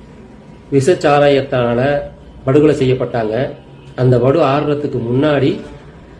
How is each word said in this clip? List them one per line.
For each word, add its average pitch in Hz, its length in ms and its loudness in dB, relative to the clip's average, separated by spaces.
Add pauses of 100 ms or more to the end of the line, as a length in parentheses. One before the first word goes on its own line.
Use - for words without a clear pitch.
(720)
விஷச்சாராயத்தால 139 1300 0 (440)
படுகொலை 147 300 4
செய்யப்பட்டாங்க. 127 720 -2 (460)
அந்த 127 240 2
படு 139 200 2
ஆறுறதுக்கு 143 600 -2 (120)
முன்னாடி 139 460 0 (640)